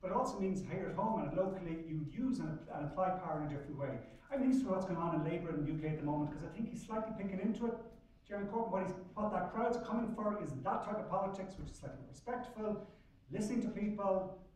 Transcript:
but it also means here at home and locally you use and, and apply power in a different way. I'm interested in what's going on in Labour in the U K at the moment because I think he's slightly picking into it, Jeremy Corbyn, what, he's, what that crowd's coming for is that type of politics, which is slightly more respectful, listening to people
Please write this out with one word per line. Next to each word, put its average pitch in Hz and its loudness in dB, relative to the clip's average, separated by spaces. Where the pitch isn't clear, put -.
but 185 -2
it 196 2
also 240 4
means 190 2
here 180 -2
at - -4
home - 4
and 151 -2
locally 185 2
you 151 -2
use 247 2
and, 156 -2
and 147 -2
apply 185 2
power 160 0
in 147 0
a - -2
different 143 -6
way. 127 -2
I'm 269 2
interested - 6
in 190 0
what's 190 2
going 175 0
on 165 2
in 151 4
Labour 170 0
in 147 0
the 151 0
U 151 0
K 156 -2
at 156 0
the 143 -4
moment 147 2
because 165 -6
I 165 -8
think 220 -2
he's - -8
slightly 220 -2
picking 190 -2
into 226 0
it, 220 2
Jeremy 202 -2
Corbyn, 196 2
what, 185 2
he's, - -2
what 214 0
that 180 2
crowd's 233 4
coming 226 2
for 208 2
is 143 -4
that - 2
type 208 0
of - -4
politics, 190 0
which 151 -6
is - -12
slightly 135 -8
more - -14
respectful, 220 -2
listening 214 2
to - 0
people 196 2